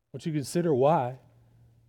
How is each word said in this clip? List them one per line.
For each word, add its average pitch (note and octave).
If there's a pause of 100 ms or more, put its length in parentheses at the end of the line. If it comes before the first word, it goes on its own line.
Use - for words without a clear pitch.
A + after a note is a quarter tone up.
(120)
I -
want C3
you E3
to D3+
consider D#3+
why. C3+ (760)